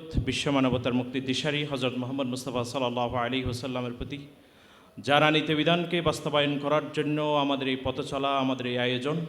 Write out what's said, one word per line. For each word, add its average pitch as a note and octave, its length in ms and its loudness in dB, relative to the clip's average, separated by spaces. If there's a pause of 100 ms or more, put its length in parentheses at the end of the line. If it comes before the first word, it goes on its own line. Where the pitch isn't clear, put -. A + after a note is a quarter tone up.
(160)
বিশ্ব C3 360 0
মানবতার B2+ 420 2
মুক্তির B2 320 -2
দিশারি D3 400 0
হযরত C3 320 -2
মুহাম্মদ B2+ 300 -2
মুস্তাফা B2 360 -4
সাল্লাল্লাহু A#2+ 520 -2
আলাইহি B2 300 0
ওয়াসাল্লামের B2 480 -4
প্রতি, C#3 240 -10 (840)
যারা D3 320 6
নীতি D#3 240 2
বিধানকে E3+ 460 2
বাস্তবায়ন D3 580 0
করার C#3+ 220 2 (120)
জন্য D3+ 280 0
আমাদের C#3 460 2
এই C3 160 0
পথচলা, C#3 540 -2
আমাদের C3 300 0
এই B2 100 0
আয়োজন, B2 380 0 (140)